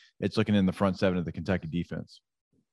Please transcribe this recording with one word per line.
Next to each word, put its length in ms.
it's 160
looking 200
in 100
the 80
front 260
seven 180
of 60
the 80
Kentucky 380
defense. 500